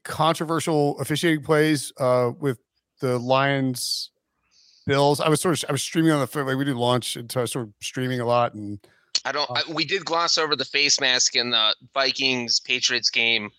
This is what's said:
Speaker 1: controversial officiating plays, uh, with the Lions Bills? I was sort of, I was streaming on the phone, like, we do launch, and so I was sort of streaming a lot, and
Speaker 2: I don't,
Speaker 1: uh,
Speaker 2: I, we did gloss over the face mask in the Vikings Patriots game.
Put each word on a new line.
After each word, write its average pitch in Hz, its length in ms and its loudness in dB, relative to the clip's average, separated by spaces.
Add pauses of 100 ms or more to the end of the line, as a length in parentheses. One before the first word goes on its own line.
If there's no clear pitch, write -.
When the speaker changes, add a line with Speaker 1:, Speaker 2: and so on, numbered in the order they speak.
Speaker 1:
controversial 156 960 0
officiating 156 460 0
plays, 151 540 2
uh, 127 400 2
with 139 200 -2 (420)
the 123 180 0
Lions 131 920 0 (760)
Bills? 143 340 4
I - 80 0
was 151 120 2
sort 165 220 0
of, - 60 -8
I 147 40 -2
was 131 100 -2
streaming 165 300 2
on 147 80 2
the 127 60 0
phone, 139 200 -6
like, 131 100 0
we 139 80 -2
do 139 100 -2
launch, 123 420 0
and 120 140 -12
so 127 100 -2
I - 20 0
was 113 100 -4
sort 123 140 -6
of 104 60 -18 (100)
streaming 127 380 -4
a 117 60 -4
lot, 120 280 2
and 104 240 -10 (460)
Speaker 2:
I 135 80 -4
don't, 147 180 -4
Speaker 1:
uh, 139 160 -4
Speaker 2:
I, 165 60 -12
we 160 120 -2
did 170 200 -2
gloss 165 340 0
over 151 160 0
the 131 120 -6
face 139 340 0
mask 127 340 2
in 120 160 0
the 110 240 2 (200)
Vikings 131 640 0
Patriots 123 500 -2
game. 113 480 0